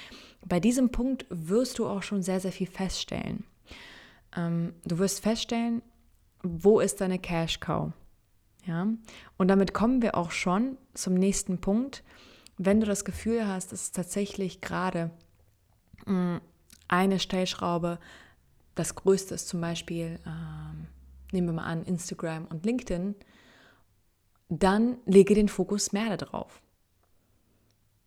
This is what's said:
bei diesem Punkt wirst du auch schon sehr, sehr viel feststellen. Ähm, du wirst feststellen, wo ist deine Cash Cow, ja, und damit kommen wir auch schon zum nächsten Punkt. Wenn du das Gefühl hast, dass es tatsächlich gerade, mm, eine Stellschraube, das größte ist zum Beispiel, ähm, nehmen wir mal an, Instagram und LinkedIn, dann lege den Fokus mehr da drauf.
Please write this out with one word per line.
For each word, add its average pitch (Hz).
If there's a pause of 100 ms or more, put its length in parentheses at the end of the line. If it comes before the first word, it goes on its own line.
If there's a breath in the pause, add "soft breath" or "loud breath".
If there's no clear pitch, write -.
(460 loud breath)
bei 175
diesem 240
Punkt 254
wirst 190
du 214
auch 196
schon 202
sehr, 185
sehr 190
viel 180
feststellen. - (920 loud breath)
Ähm, 170 (120)
du 170
wirst 196
feststellen, 233 (600)
wo 185
ist 196
deine 185
Cash 165
Cow, 160 (760)
ja, 175 (500 loud breath)
und 185
damit 196
kommen 240
wir 220
auch 170
schon 226 (160)
zum -
nächsten 185
Punkt. 233 (540 loud breath)
Wenn 196
du 220
das 202
Gefühl 220
hast, 185
dass -
es -
tatsächlich 190
gerade, 175 (920)
mm, 180 (500)
eine 185
Stellschraube, 175 (760 loud breath)
das -
größte 190
ist -
zum 170
Beispiel, 170
ähm, 156 (440)
nehmen 180
wir 165
mal 165
an, 165
Instagram 165
und 165
LinkedIn, 202 (1300 soft breath)
dann 208
lege 196
den 208
Fokus 202
mehr 214
da 180
drauf. - (1500)